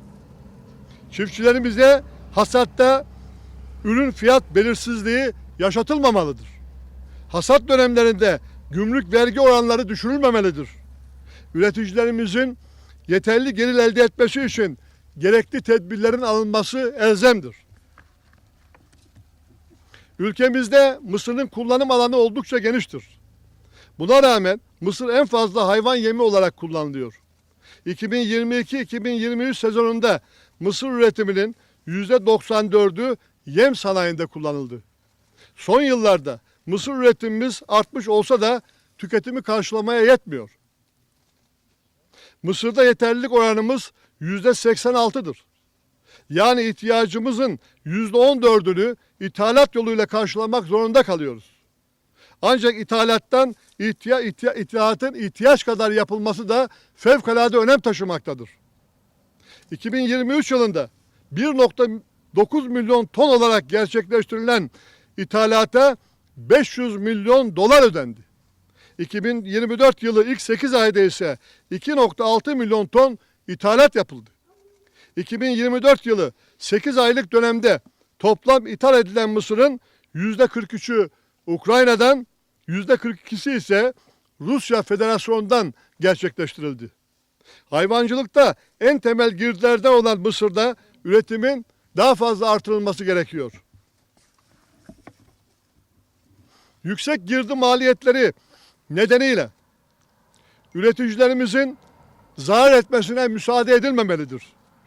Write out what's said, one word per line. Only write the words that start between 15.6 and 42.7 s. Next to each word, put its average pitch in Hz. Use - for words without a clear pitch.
tedbirlerin 226
alınması 220
elzemdir. 214
Ülkemizde 254
mısırın 240
kullanım 247
alanı 247
oldukça 240
geniştir. 214
Buna 240
rağmen 208
mısır 208
en 247
fazla 214
hayvan 220
yemi 226
olarak 196
kullanılıyor. 147
İki 190
bin 247
yirmi 233
iki, 262
iki 226
bin 247
yirmi 233
üç 262
sezonunda 226
mısır 202
üretiminin 220
yüzde 196
doksan 214
dördü 208
yem 214
sanayinde 175
kullanıldı. 143
Son 240
yıllarda 196
mısır 196
üretimimiz 233
artmış 214
olsa 214
da 226
tüketimi 233
karşılamaya 220
yetmiyor. 190
Mısırda 220